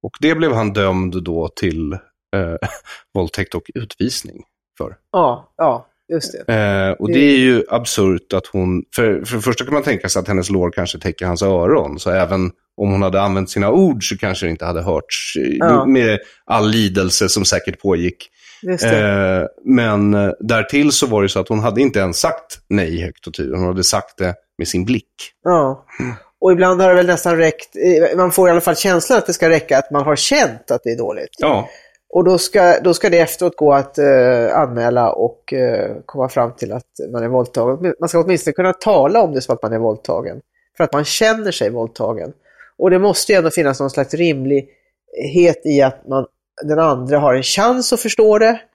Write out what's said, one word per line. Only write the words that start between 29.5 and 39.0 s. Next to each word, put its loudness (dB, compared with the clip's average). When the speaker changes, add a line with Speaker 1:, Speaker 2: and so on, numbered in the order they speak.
Speaker 2:
att -2
man 0
har 2
känt 0
att 0
det -2
är -2
dåligt. -6
Speaker 1:
Ja. 0
Speaker 2:
Och 2
då 4
ska, 4
då 2
ska 0
det 4
efteråt 0
gå 4
att, 0
eh, 4
anmäla 0
och, -4
eh, -2
komma -4
fram -2
till -10
att -10
man -4
är -4
våldtagen. 0
Men -2
man -2
ska 2
åtminstone 0
kunna 0
tala 2